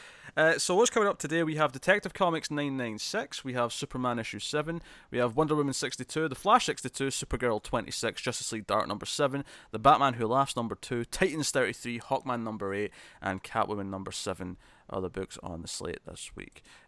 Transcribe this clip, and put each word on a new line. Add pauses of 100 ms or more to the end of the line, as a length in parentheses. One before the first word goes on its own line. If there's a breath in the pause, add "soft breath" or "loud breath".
(360 loud breath)
Uh,
so
what's
coming
up
today?
We
have
Detective
Comics
nine
nine
six,
we
have
Superman
issue
seven, (300 loud breath)
we
have
Wonder
Woman
sixty-two,
The
Flash
sixty-two,
Supergirl
twenty-six,
Justice
League
Dark
number
seven, (260 loud breath)
The
Batman
Who
Laughs
number
two,
Titans
thirty-three,
Hawkman
number
eight, (320 loud breath)
and
Catwoman
number
seven (320 soft breath)
are
the
books
on
the
slate
this
week. (240 soft breath)